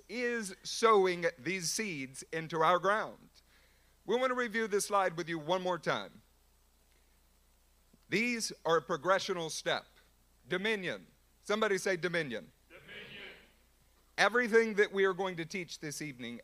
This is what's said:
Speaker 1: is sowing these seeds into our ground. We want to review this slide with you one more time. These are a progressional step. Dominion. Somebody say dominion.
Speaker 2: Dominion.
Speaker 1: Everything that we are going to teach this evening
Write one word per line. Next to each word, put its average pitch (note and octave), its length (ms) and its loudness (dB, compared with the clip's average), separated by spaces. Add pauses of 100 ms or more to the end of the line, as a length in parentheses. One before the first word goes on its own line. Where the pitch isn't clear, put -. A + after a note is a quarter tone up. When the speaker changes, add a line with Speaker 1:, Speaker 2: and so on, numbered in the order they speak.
Speaker 1:
is A#3 560 -4
sowing F#3 640 4 (120)
these E3 320 -4
seeds C#3+ 640 -6
into D#3+ 300 -2
our F3 180 6
ground. F#3 380 0 (880)
We G3+ 100 0
want B3+ 140 2
to B3 60 -2
review A3+ 340 -2
this G3 160 0
slide F#3+ 320 2
with D#3+ 100 -6
you E3 100 -4
one E3+ 240 0
more F3+ 160 0
time. B2 340 -2 (2000)
These A3+ 460 -2 (120)
are E3 120 4
a D#3 40 2
progressional F3 680 0
step. - 320 -4 (640)
Dominion. F3+ 540 -2 (420)
Somebody G#3 340 2
say F#3+ 200 0
dominion. D#3 480 -2 (240)
Speaker 2:
Dominion. - 640 -16 (840)
Speaker 1:
Everything A3 580 4
that F#3+ 180 2
we G3 100 2
are F#3+ 100 4
going F#3 220 -4
to E3 100 -6
teach F3 360 -10
this D3+ 200 -8
evening A#2+ 420 -10